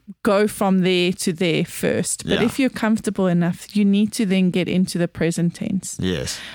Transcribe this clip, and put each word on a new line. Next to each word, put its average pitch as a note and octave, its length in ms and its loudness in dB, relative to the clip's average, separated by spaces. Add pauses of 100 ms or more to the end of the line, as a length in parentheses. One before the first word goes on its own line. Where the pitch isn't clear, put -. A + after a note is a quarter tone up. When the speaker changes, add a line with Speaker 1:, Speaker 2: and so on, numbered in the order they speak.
(220)
Speaker 1:
go G#3 240 4
from F#3+ 360 2
there F3+ 300 2
to F#3 200 -2
there D#3+ 320 0
first. - 600 -2
But - 140 0
Speaker 2:
Yeah. - 80 2
Speaker 1:
if - 140 -4
you're B3+ 100 2
comfortable G#3+ 560 0
enough, F3 500 0
you G#3 80 4
need G3+ 280 2
to A#3 120 -2
then F#3 280 2
get F3+ 160 0
into F#3 280 0
the E3+ 120 0
present E3+ 480 -2
tense. - 420 -6
Speaker 2:
Yes. F2+ 400 -2 (160)